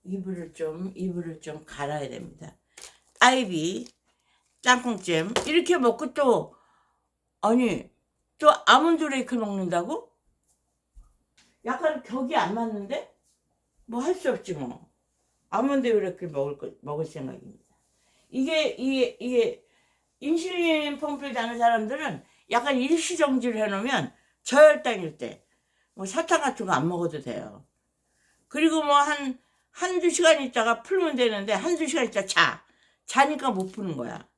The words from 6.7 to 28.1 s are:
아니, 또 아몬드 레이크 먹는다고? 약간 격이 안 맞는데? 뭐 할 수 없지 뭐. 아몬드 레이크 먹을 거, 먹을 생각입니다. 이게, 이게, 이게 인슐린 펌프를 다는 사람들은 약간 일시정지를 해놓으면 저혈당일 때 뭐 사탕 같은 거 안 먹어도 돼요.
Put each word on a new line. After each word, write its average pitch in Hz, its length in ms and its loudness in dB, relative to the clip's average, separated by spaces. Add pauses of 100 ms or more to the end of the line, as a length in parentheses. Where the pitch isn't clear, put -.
아니, 220 480 0 (480)
또 302 120 6 (160)
아몬드 320 400 6
레이크 262 300 -4
먹는다고? 196 760 -4 (1500)
약간 277 380 -2
격이 254 320 -4
안 190 200 2
맞는데? 214 580 -6 (720)
뭐 233 160 -6
할 339 140 0
수 - 160 -2
없지 190 220 -6
뭐. 131 360 -10 (600)
아몬드 262 380 0
레이크 190 380 0
먹을 143 320 -4
거, - 140 -12 (100)
먹을 147 240 -6
생각입니다. 135 580 -14 (680)
이게, 294 400 0
이게, 262 500 0
이게 240 460 0 (540)
인슐린 320 800 0
펌프를 285 340 -6
다는 233 240 -4
사람들은 233 680 0 (280)
약간 254 260 0
일시정지를 269 880 0
해놓으면 202 480 -2 (300)
저혈당일 202 760 4
때 110 260 -12 (520)
뭐 190 120 -10
사탕 320 340 0
같은 269 240 -4
거 190 80 -2
안 147 160 2
먹어도 170 320 -4
돼요. 101 420 -12 (840)